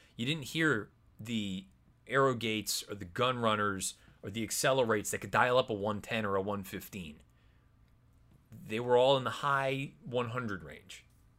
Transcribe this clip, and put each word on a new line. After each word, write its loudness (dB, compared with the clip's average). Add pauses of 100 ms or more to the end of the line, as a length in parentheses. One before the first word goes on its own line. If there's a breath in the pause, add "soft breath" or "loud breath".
(180 soft breath)
You -4
didn't -4
hear 0 (300)
the -4 (420)
Arrogates 0
or -8
the -10
Gun 0
Runners 0 (300 soft breath)
or -8
the -4
Accelerates 2
that -4
could -10
dial 6
up 2
a 0
one -2
ten -2
or 0
a 2
one -2
fifteen. -12 (1500 soft breath)
They -2
were 4
all 8
in 0
the -2
high 0 (120)
one -2
hundred -6
range. -16 (340)